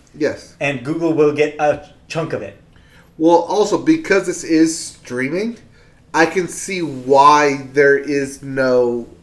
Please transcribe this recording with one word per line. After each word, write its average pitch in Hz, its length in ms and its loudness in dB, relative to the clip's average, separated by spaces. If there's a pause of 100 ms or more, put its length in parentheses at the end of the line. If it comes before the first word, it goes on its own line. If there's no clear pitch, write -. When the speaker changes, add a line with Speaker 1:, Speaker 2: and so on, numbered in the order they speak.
(180)
Speaker 1:
Yes. - 420 -6
Speaker 2:
And 139 240 -6
Google 160 300 -4
will 147 200 2
get 147 260 -2
a 147 300 -2 (180)
chunk 160 260 -6
of 110 80 -8
it. - 160 -14 (600)
Speaker 1:
Well, 165 220 4
also, 190 380 0
because 160 480 0
this 175 180 -8
is 160 340 2
streaming, 160 800 -8 (560)
I 160 120 4
can 170 220 -4
see 190 340 -8
why 139 920 4
there 143 240 4
is 139 440 -4
no, 127 640 -2 (160)